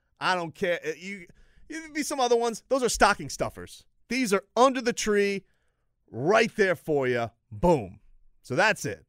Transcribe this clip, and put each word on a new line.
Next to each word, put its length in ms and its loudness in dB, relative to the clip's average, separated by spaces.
I 160 0
don't 200 -6
care. 280 -2
Uh, 140 -6
you, 300 -14
you 140 -12
be 100 -4
some 180 -4
other 160 4
ones. 320 -2
Those 140 2
are 60 0
stocking 400 2
stuffers. 560 -10
These 240 -2
are 120 0
under 240 4
the 140 -2
tree, 500 0
right 460 2
there 200 2
for 300 -2
ya. 220 -2
Boom. 480 0
So 140 -8
that's 320 2
it. 220 -8